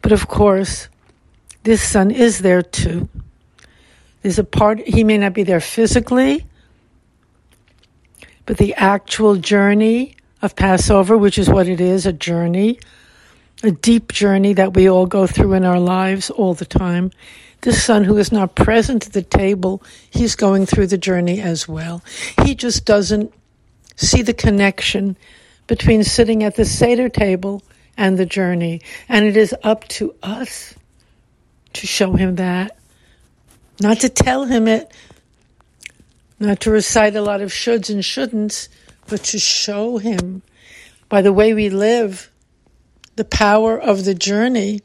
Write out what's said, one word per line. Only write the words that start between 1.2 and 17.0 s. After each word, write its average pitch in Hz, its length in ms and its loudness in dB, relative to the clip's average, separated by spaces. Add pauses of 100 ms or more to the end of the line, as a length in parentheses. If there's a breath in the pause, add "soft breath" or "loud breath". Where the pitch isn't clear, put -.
this 220 180 2
son 196 280 2
is 233 300 2
there 180 220 2
too. 170 460 -4 (1120 soft breath)
There's 196 180 -2
a 208 60 0
part, 214 360 0
he 226 220 2
may 214 160 4
not 202 140 0
be 202 100 -2
there 175 180 2
physically, 247 880 0 (2000 soft breath)
but - 140 -6
the 202 160 2
actual 202 600 2
journey 208 800 0 (280)
of 202 120 -4
Passover, 196 640 2
which 202 220 2
is 190 100 2
what 185 200 4
it 175 120 -2
is, 180 260 0
a 190 60 0
journey, 170 680 -2 (840 soft breath)
a 220 80 2
deep 233 420 2
journey 196 400 2
that 190 220 2
we 190 140 6
all 185 180 4
go 190 200 0
through 190 280 0
in 190 100 2
our 180 160 2
lives 185 500 -2
all 190 240 -2
the 160 120 -10
time. 180 440 -2 (520 loud breath)